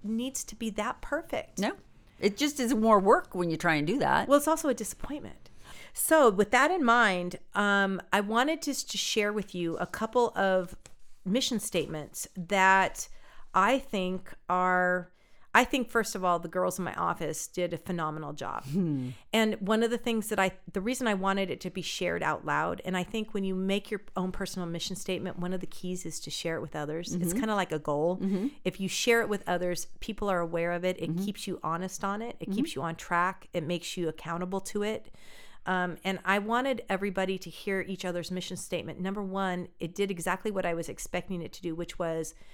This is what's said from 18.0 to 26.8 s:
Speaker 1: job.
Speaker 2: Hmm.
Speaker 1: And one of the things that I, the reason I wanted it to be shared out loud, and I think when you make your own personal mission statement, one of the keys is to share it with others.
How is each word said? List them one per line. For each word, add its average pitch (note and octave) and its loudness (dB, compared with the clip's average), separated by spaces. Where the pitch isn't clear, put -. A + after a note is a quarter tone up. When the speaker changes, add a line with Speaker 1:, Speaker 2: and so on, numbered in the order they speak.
Speaker 1:
job. - -6
Speaker 2:
Hmm. C#3+ 0
Speaker 1:
And A3 2
one A3 2
of A3+ 2
the A#3+ 0
things A3+ -2
that G3+ 0
I, F#3+ 2
the G3 -4
reason A#3+ -2
I G#3 2
wanted G3 0
it C3+ -6
to F3+ -6
be F#2 -6
shared E3+ -2
out D3+ -2
loud, D3+ 0
and F#3 0
I F3+ 0
think G#3+ -4
when G3 -2
you F#3+ -2
make F#3+ 0
your G3+ -4
own F#3 0
personal F3+ -4
mission E3+ -4
statement, F3+ -4
one F3+ -2
of F#3 -2
the F3+ -4
keys F3+ -6
is D#3+ -8
to - -10
share E3 -4
it - -4
with D#3+ -8
others. D3+ -6